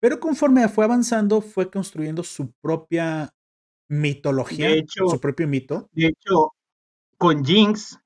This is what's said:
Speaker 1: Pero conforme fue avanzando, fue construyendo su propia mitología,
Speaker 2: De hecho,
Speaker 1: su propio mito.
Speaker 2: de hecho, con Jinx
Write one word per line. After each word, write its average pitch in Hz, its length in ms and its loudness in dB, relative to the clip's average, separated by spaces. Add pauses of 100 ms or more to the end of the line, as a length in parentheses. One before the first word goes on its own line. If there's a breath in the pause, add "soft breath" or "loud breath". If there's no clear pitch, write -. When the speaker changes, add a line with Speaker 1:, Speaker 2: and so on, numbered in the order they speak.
Speaker 1:
Pero 247 200 0
conforme 262 480 2
fue 214 160 0
avanzando, 220 580 0
fue 190 280 -4
construyendo 160 540 -8
su 131 280 -10 (100)
propia 160 720 -4 (560)
mitología, 147 800 -2
Speaker 2:
De 156 100 4
hecho, 160 260 -4
Speaker 1:
su 170 160 0
propio 143 280 -4
mito. 139 440 -6
Speaker 2:
de 160 160 0
hecho, 160 440 0 (680)
con 151 260 2
Jinx 208 600 2